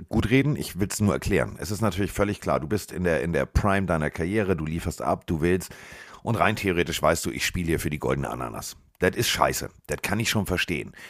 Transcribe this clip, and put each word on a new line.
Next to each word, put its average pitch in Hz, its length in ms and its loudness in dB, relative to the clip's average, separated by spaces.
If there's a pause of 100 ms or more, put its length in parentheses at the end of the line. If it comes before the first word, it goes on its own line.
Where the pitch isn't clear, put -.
gut 104 220 2
reden, 135 260 4
ich - 220 -6
will's 95 220 0
nur 101 140 6
erklären. 65 440 2
Es - 120 -6
ist 98 100 -4
natürlich 98 320 0
völlig 101 280 0
klar, - 200 0
du 78 80 -6
bist - 240 -4
in 90 120 -4
der, 80 180 4
in 85 100 -2
der 67 140 2
Prime 98 400 2
deiner 78 240 0
Karriere, 95 460 0
du 78 100 -4
lieferst 80 360 -4
ab, 71 240 -2
du 82 140 -2
willst 90 320 2 (500)
und 113 140 0
rein 95 200 4
theoretisch 85 460 0
weißt 80 240 4
du, 87 40 -2
ich 58 140 -4
spiele 90 220 -2
hier 80 140 2
für 76 100 -2
die 73 80 -2
goldene 69 320 -2
Ananas. 60 460 -8 (240)
Das - 160 4
ist - 120 0
scheiße. - 400 0 (200)
Das 73 140 -2
kann 101 180 -2
ich 110 100 0
schon 101 160 0
verstehen. 78 460 -2 (160)